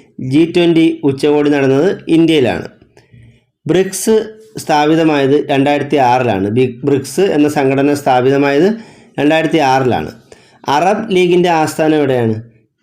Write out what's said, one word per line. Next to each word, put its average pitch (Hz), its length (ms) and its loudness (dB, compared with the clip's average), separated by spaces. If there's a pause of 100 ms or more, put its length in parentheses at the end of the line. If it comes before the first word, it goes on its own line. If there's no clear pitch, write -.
(200)
ജി 147 360 0
ട്വൻ്റി 165 480 2
ഉച്ചകോടി 147 460 0
നടന്നത് 143 480 0 (100)
ഇന്ത്യയിലാണ്. 151 600 0 (960)
ബ്രിക്സ് 190 680 0 (260)
സ്ഥാപിതമായത് 151 920 0
രണ്ടായിരത്തി 143 480 0
ആറിലാണ്. 120 540 0
ബി-, 117 340 -2
ബ്രിക്സ് 143 360 -2
എന്ന 160 280 2
സംഘടന 143 460 0
സ്ഥാപിതമായത് 139 800 0 (440)
രണ്ടായിരത്തി 156 400 0
ആറിലാണ്. 131 540 0 (560)
അറബ് 190 480 -2
ലീഗിൻ്റെ 180 320 2
ആസ്ഥാനം 156 480 0
എവിടെയാണ്? 120 460 -2 (400)